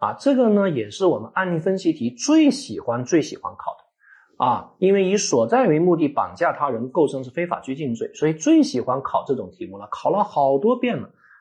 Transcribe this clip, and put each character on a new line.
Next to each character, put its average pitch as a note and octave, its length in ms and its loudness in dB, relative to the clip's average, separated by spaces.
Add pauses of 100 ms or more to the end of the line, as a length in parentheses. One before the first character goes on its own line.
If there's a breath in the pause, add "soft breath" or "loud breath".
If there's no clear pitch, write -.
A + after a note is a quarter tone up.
啊， G#2 180 -4
这 C#4 160 2
个 B3 140 4
呢 G3+ 220 4
也 A2+ 180 -4
是 F#3+ 160 -4
我 D3+ 140 4
们 A2 160 -12
案 F#3 200 -2
例 E3 40 -2
分 F#3+ 180 -2
析 F3 160 0
题 - 160 -6
最 D4+ 420 4
喜 - 300 -6
欢、 B2 240 -4
最 D#3+ 160 2
喜 - 160 -6
欢 - 220 -12
考 - 180 -10
的 - 720 -12
啊， A2+ 320 -2
因 F#3+ 160 4
为 G3 100 2
以 F#3+ 140 2
所 A#2 280 2
在 A#3+ 220 2
为 D3+ 100 4
目 F3 160 4
的 D#3 140 2
绑 F#2 260 -4
架 D#3 200 0
他 C#3+ 160 -2
人 B2 200 -6
构 D#3+ 160 2
成 C3 160 -8
是 B2+ 60 -14
非 E3+ 180 -4
法 F3 140 -6
拘 C3+ 160 -8
禁 D#3 180 -4
罪， - 200 -6
所 - 120 0
以 D#3+ 60 2
最 D4 300 4
喜 B2+ 180 -2
欢 C3 220 -2
考 - 240 -2
这 C#3 80 0
种 F#2 160 -6
题 - 160 -12
目 F#2+ 100 -14
了， G2+ 140 -16
考 - 180 -6
了 F#3+ 160 0
好 C#3 320 2
多 G#3+ 180 2
遍 A#3+ 220 -2
了 G#2 140 -12 (300 soft breath)